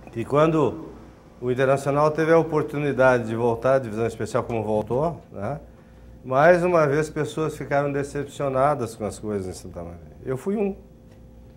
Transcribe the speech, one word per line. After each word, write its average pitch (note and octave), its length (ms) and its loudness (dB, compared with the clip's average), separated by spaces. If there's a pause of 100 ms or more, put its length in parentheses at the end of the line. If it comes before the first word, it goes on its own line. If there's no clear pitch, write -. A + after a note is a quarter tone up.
(120)
que A2+ 140 -6
quando D3 640 2 (500)
o B2 120 -4
Internacional C#3 600 2
teve D#3+ 220 2
a E3 40 8
oportunidade C#3+ 920 2
de A2+ 80 -4
voltar A#2+ 400 2
à C3+ 40 4
divisão A2+ 260 -4
especial A2+ 380 -2
como A2+ 200 -4
voltou, A2 580 -2 (100)
né, A#2 300 -8 (640)
mais D#3 360 6
uma F3 240 4
vez D3+ 240 0
pessoas D3+ 460 -4
ficaram C#3+ 360 -2
decepcionadas C#3 1040 -2
com G#2+ 100 -8
as F#2+ 120 -6
coisas G2+ 300 -6
em F2+ 60 -8
Santa F2 280 -14
Maria. E2+ 280 -16 (160)
Eu C3 100 -4
fui G3 220 -4
um. G3+ 160 -2 (840)